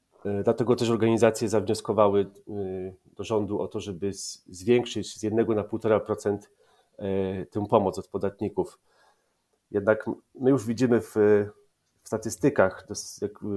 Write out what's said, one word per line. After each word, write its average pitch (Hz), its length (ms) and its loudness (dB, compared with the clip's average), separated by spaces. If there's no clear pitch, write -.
e, 101 180 -2
dlatego 120 320 2
też 117 140 0
organizacje 113 600 2
zawnioskowały, 101 720 2
e, 98 320 -8
do 101 80 -12
rządu 104 380 -2
o - 60 -4
to, - 120 -8
żeby 95 340 -6
z-, - 340 -14
zwiększyć 110 720 -2
z - 40 -10
jednego 107 320 0
na 104 80 0
półtora 110 360 2
procent, 101 500 -4
e, 95 480 -4
tę 104 240 -6
pomoc 98 300 2
od - 80 -12
podatników. 95 720 -4
Jednak 107 360 2
m-, - 80 -6
my 131 140 2
już 127 160 2
widzimy 117 360 2
w, - 140 -10
w - 40 -20
statystykach - 800 -2
dos-, - 340 -12
jak, - 220 -10
y, - 20 -12